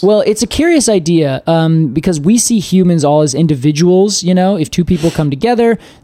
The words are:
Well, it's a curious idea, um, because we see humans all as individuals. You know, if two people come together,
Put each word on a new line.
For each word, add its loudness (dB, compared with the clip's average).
Well, 2
it's -2
a -4
curious 0
idea, 0
um, 2
because -2
we 2
see -2
humans 0
all 2
as -2
individuals. 0
You 0
know, 0
if -4
two -2
people 0
come -2
together, 0